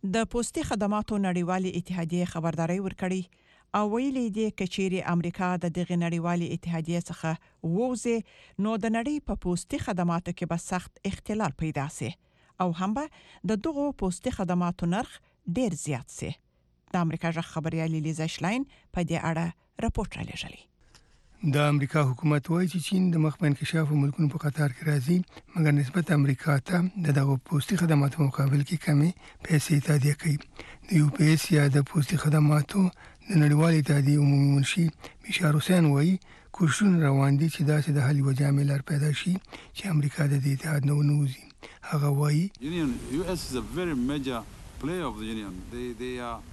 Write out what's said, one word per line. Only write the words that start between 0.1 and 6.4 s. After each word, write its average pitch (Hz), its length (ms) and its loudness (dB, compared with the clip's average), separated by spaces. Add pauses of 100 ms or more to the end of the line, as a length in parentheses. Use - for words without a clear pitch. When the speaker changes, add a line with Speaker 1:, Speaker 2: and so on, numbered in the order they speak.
Speaker 1:
پوستي 240 320 -4
خدماتو 208 540 -2
نړیوالې 185 600 0
اتحادیې 175 560 -4
خبرداری 165 460 -2
ورکړی 185 440 -4 (540)
او 208 160 0
ویلي 262 320 -2 (100)
دي 220 160 0
که - 140 -4
چیرې 185 480 -2
امریکا 175 360 -2 (140)
د 175 140 -2
دغې 175 260 -2
نړیوالې 170 500 -2